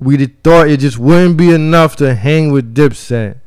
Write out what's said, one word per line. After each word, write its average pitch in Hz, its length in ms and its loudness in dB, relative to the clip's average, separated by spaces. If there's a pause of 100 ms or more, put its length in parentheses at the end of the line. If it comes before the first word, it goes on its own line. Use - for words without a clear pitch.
we 135 160 -2
did, 135 260 -6
thought 165 260 4
it 143 120 0
just 127 180 -4
wouldn't 170 380 2
be 170 160 2
enough 160 440 0
to 135 180 -2
hang 151 380 -2
with 120 220 -4
Dipset. 120 640 -4 (100)